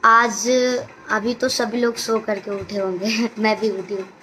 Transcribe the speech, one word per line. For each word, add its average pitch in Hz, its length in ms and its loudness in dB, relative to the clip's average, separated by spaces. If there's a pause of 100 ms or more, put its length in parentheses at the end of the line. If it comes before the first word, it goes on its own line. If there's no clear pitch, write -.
आज 226 440 4 (600)
अभी 214 240 0
तो 254 160 -2
सभी 233 280 -2
लोग 233 180 2
सो 226 240 -2
करके 202 420 -6
उठे 202 160 -8
होंगे, 202 580 0
<laughs> 214 40 -10
मैं 214 200 2
भी 220 100 2
उठी 190 240 -6
हूँ। 190 160 -6 (140)